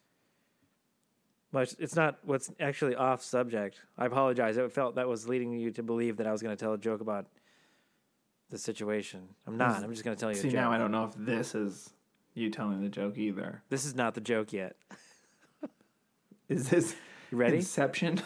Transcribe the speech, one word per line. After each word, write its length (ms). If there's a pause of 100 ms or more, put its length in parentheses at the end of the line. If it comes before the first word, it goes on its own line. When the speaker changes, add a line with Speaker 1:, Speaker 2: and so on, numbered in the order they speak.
(1500)
Speaker 1:
Well, 120
it's, 160
it's 160
not 280
what's 360
actually 360
off 260
subject. 580 (180)
I 100
apologize. 500
It 140
felt 240
that 120
was 200
leading 260
you 180
to 120
believe 340
that 100
I 40
was 100
gonna 140
tell 180
a 60
joke 220
about 260 (1200)
the 80
situation. 720 (180)
I'm 80
not. 220
Speaker 2:
Is 60
Speaker 1:
I'm 80
just 120
gonna 120
tell 160
you 60
a 40
Speaker 2:
See, 80
Speaker 1:
joke. 100
Speaker 2:
now 120
I 80
don't 120
know 140
if 100
this 400
is 360 (420)
you 160
telling 320
the 80
joke 300
either. 500
Speaker 1:
This 160
is 100
not 200
the 60
joke 300
yet. 240 (880)
<laughs> 80 (800)
Speaker 2:
Is 200
this 260 (360)
Speaker 1:
You 60
ready? 200
Speaker 2:
Inception? 680